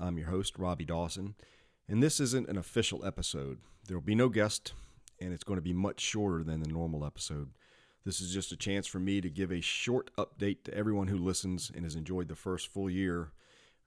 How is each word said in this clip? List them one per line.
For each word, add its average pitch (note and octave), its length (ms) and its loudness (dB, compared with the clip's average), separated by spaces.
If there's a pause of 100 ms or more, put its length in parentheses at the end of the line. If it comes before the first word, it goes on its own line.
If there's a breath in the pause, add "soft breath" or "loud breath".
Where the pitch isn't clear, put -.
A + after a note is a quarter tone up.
I'm F2 180 0
your D#2+ 80 -4
host, F#2 320 0
Robbie F2+ 260 0
Dawson, E2+ 520 -2 (520 loud breath)
and G#2+ 140 6
this D3+ 160 6
isn't B2+ 300 2
an G2 100 -2
official F#2 460 0
episode. C#2+ 540 -4 (280 soft breath)
There F#2 100 -4
will E2 60 -4
be G#2 140 2
no B2 120 8
guest, G#2+ 440 2 (480 loud breath)
and F2+ 120 -4
it's E2+ 120 -8
going G2+ 120 -2
to F2 60 0
be F2+ 100 0
much F#2+ 280 0
shorter G2 420 2
than D#2+ 160 0
the D#2 100 0
normal D#2+ 360 0
episode. D2 460 -6 (540 soft breath)
This F#2 160 -2
is F#2 140 -4
just F#2+ 160 -2
a E2+ 60 -8
chance G2 320 0
for G2 100 -4
me G2 220 2
to F2 100 -2
give F2+ 220 -2
a F2 80 0
short - 580 0
update - 460 -2
to - 100 -8
everyone G#2 320 2
who G2 100 2
listens F2+ 560 0
and E2+ 120 -4
has D#2 100 -2
enjoyed E2 320 -2
the D#2 80 -6
first F#2 320 -4
full G2 240 -2
year F2 400 2 (560 soft breath)